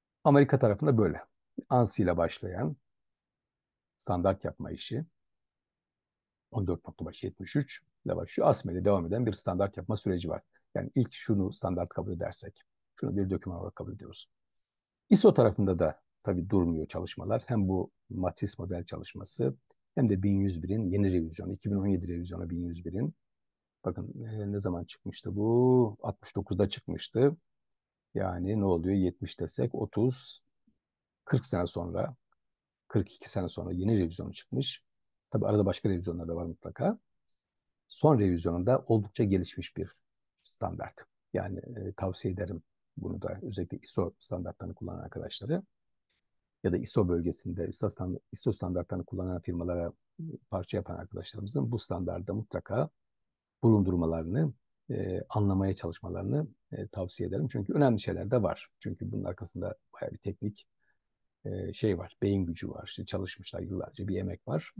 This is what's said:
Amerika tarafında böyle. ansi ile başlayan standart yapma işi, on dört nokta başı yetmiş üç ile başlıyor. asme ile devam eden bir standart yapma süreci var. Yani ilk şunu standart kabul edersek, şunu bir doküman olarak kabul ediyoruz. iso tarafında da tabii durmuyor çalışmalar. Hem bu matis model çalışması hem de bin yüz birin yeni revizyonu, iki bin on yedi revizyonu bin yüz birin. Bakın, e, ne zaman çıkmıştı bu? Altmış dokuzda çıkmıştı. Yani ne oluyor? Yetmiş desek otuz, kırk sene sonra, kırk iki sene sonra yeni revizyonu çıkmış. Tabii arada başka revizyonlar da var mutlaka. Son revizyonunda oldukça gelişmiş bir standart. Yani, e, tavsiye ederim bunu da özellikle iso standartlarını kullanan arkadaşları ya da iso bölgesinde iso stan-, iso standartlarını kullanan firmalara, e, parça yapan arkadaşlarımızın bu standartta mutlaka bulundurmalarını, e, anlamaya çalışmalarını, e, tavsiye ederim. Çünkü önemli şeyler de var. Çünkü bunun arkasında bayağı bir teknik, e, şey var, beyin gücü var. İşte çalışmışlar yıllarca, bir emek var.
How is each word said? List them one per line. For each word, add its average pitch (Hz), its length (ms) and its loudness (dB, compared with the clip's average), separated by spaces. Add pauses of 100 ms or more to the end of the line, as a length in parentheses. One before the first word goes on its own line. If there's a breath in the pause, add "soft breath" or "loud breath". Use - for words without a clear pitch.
(240)
Amerika 143 340 8
tarafında 113 400 4
böyle. 85 220 4 (480)
ansi 120 340 4
ile 87 140 4
başlayan 92 600 -2 (1200)
standart 92 460 2
yapma - 260 -6
işi, - 340 -6 (1500)
on 104 160 -2
dört 87 220 -2
nokta - 160 -10
başı - 220 -10
yetmiş 95 300 -6
üç - 260 -4 (220)
ile - 120 -2
başlıyor. - 320 0
asme 98 240 2
ile 92 120 -2
devam 98 220 4
eden 117 200 0
bir 104 60 0
standart 95 440 -2
yapma 98 200 -4
süreci 87 320 -2
var. 80 140 -4 (320)
Yani 92 200 -4
ilk 123 180 2
şunu 98 400 0
standart 87 360 -2
kabul 95 240 -6
edersek, - 500 -8 (340)
şunu 95 200 -4
bir 95 140 2
doküman 92 280 -4
olarak 90 180 -10
kabul 92 160 -10
ediyoruz. - 380 -16 (800)
iso 202 240 10
tarafında 98 440 6
da 80 220 2 (220)
tabii 92 280 0
durmuyor 85 360 2
çalışmalar. 92 600 -4
Hem 104 220 2
bu 92 220 0 (200)
matis 92 480 -4
model 87 260 -6
çalışması - 720 -4 (380)
hem 127 140 4
de 95 140 2
bin 98 180 4
yüz 90 220 0
birin 98 280 -2
yeni 98 220 4
revizyonu, 87 400 -2
iki 101 180 -4
bin 101 60 0
on 98 100 0
yedi 92 220 0
revizyonu 87 420 -6
bin 87 140 -4
yüz 87 200 -8
birin. 104 300 -4 (680)
Bakın, 98 400 -6
e, 107 280 -6
ne 101 80 -2
zaman 87 240 -4
çıkmıştı - 520 -10
bu? 117 640 4
Altmış - 340 -8
dokuzda 98 320 2
çıkmıştı. 123 680 0 (800)
Yani 95 460 0
ne 101 40 4
oluyor? 90 300 2
Yetmiş 90 460 0
desek 123 340 -2
otuz, 123 680 -2 (840)
kırk - 220 2
sene 87 200 0
sonra, 87 500 -4 (720)
kırk - 260 0
iki - 140 -16
sene 92 200 -4
sonra 90 240 -8
yeni 98 260 2
revizyonu 87 340 -2
çıkmış. - 500 -6 (480)
Tabii 101 160 2
arada 104 200 4
başka 98 220 0
revizyonlar 87 400 -2
da 85 80 -2
var 87 100 -4
mutlaka. - 520 -2 (880)
Son 147 320 6
revizyonunda 90 680 4
oldukça 113 380 2
gelişmiş 95 520 0
bir 85 200 -8 (460)
standart. - 640 -8 (280)
Yani, 95 260 -4 (180)
e, 95 160 -8
tavsiye 95 420 -2
ederim 90 280 -6 (340)
bunu 90 260 -6
da - 200 -4
özellikle 95 360 -6
iso - 420 -4
standartlarını 90 540 -8
kullanan 87 280 -10
arkadaşları - 600 -6 (1000)
ya 85 80 4
da 90 40 2
iso 113 320 2
bölgesinde 87 600 -2
iso 101 180 -4
stan-, 92 340 -4 (120)
iso - 200 -2
standartlarını 90 520 -4
kullanan 90 360 -6
firmalara, 85 520 -4 (280)
e, - 20 -10 (280)
parça 92 260 -4
yapan 87 200 -6
arkadaşlarımızın 101 760 -6
bu 117 60 -2
standartta 90 560 -4
mutlaka 107 560 -4 (720)
bulundurmalarını, 92 920 4 (380)
e, 95 380 -2
anlamaya 98 460 2
çalışmalarını, 92 720 -4 (240)
e, 107 160 -6
tavsiye 95 400 -6
ederim. 104 200 -2
Çünkü 110 240 -4
önemli 127 280 4
şeyler 90 300 -4
de 120 120 4
var. - 360 -2
Çünkü 98 340 -8
bunun 101 120 -4
arkasında 92 520 -6 (180)
bayağı - 180 -8
bir 110 60 -14
teknik, - 500 -8 (760)
e, 95 280 -6
şey 98 260 2
var, 90 240 -12
beyin 98 240 4
gücü 85 240 -6
var. - 160 -10
İşte - 180 -10
çalışmışlar 92 560 -6
yıllarca, 92 480 -6
bir 92 80 0
emek 95 320 -6
var. 156 320 -2